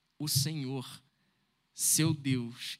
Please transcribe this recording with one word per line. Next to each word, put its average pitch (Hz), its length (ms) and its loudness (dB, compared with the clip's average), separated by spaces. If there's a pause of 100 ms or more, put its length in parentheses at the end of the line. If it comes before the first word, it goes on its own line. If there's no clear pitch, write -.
(180)
o 151 100 -4
Senhor." 135 760 -2 (720)
seu - 380 4
Deus, 127 680 -4